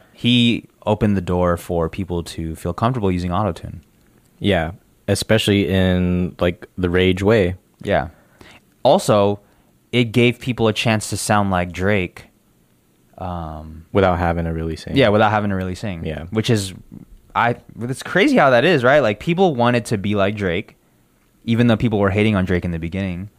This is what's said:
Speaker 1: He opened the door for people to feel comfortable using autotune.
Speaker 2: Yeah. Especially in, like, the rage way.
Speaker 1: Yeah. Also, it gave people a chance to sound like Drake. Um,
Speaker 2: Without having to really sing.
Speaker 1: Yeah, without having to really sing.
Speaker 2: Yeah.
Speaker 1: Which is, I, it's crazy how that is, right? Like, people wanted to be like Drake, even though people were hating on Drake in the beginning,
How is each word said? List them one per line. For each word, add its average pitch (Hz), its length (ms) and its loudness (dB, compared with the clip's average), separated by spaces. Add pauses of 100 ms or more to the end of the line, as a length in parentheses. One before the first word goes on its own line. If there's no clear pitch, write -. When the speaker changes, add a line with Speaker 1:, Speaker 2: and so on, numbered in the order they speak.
(120)
Speaker 1:
He 120 560 0 (180)
opened 104 300 0
the 95 40 0
door 90 360 0
for 85 320 -4
people 87 360 -6
to 80 320 -10
feel 87 180 -6
comfortable 113 360 -2
using 90 200 -2
autotune. 90 500 -6 (600)
Speaker 2:
Yeah. 90 320 0 (340)
Especially 101 640 0
in, 90 720 0
like, 87 260 -2 (100)
the 92 140 -2
rage 92 320 2
way. 98 320 2 (280)
Speaker 1:
Yeah. 85 260 -2 (720)
Also, 107 560 2 (540)
it 123 140 2
gave 120 340 2
people 117 260 -2
a 107 60 2
chance 110 380 0
to 104 60 -4
sound 104 340 0
like 90 220 0
Drake. 92 540 -2 (920)
Um, 80 720 -12
Speaker 2:
Without 92 260 4
having 85 280 0
to 82 60 -4
really 80 240 -6
sing. 82 200 -6
Speaker 1:
Yeah, 123 140 4
without 107 200 4
having 104 200 0
to 95 60 -2
really 92 200 -4
sing. 87 280 -10
Speaker 2:
Yeah. 78 260 -8
Speaker 1:
Which 107 200 -2
is, 98 240 0 (600)
I, 117 220 0 (240)
it's 123 220 -8
crazy 247 340 0
how 147 140 6
that 120 140 4
is, 160 180 2
right? 139 180 4
Like, 107 200 0
people 170 340 0
wanted 120 320 2
to 110 120 -2
be 101 160 -2
like 101 220 0
Drake, 95 400 -4 (680)
even 117 220 2
though 113 100 4
people 107 220 0
were 101 120 2
hating 107 240 2
on 92 100 2
Drake 90 200 -2
in 90 60 -4
the 85 80 -4
beginning, 90 500 -8 (100)